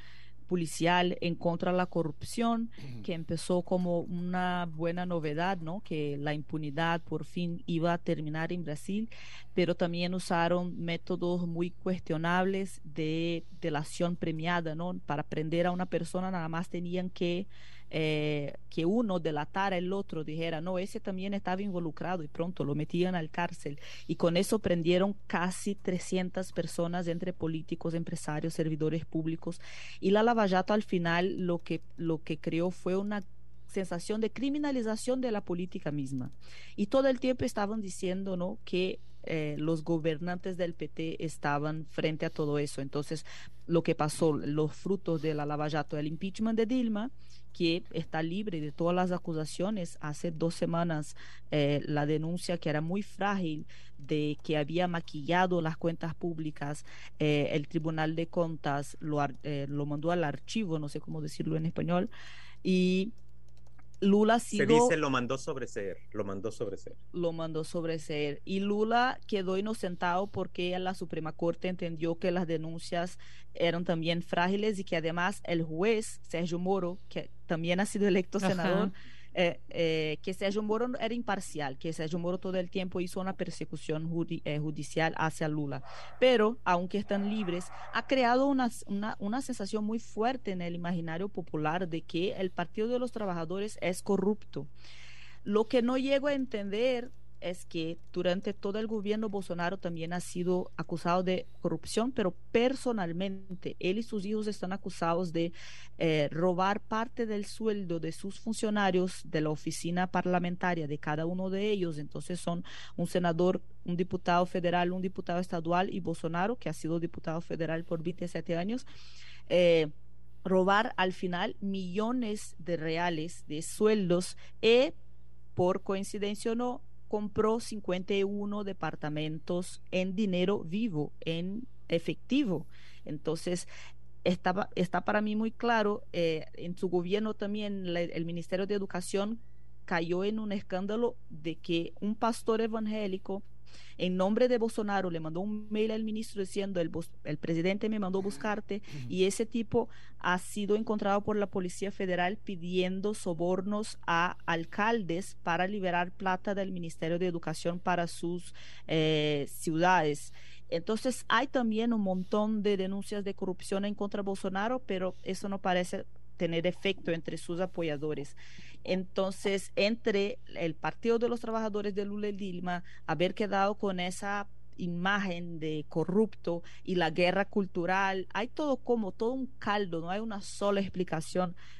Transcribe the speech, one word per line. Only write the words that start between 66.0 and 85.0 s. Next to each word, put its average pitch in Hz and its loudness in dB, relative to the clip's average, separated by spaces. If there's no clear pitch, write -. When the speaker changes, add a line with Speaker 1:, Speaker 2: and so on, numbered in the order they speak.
Speaker 3:
lo 104 -2
mandó 98 -2
sobreseer. - -6
Speaker 1:
Lo 170 0
mandó 160 -4
sobreseer. 156 -2
Y 190 -2
Lula 220 2
quedó 190 0
inocentado 190 0
porque 180 -2
la 185 -2
Suprema 160 -4
Corte 170 0
entendió 165 -2
que 185 2
las 175 2
denuncias 165 -2
eran 170 2
también 170 2
frágiles 196 2
y 196 -2
que 175 0
además 175 0
el 170 2
juez 190 0
Sergio 170 -2
Moro, 180 0
que - -6
también 170 2
ha 202 4
sido 202 2
electo 190 4
Speaker 4:
Ajá. 190 4
Speaker 1:
senador, 185 2
eh, 175 2
eh, 156 0
que 190 -4
Sergio 202 0
Moro 220 0
era 226 -2
imparcial, 190 -2
que 160 -4
Sergio 160 -2
Moro 175 0
todo 185 -2
el 180 -2
tiempo 185 -2
hizo 180 -2
una 185 -2
persecución 160 -4
judi-, 165 -2
eh, 147 0
judicial 151 0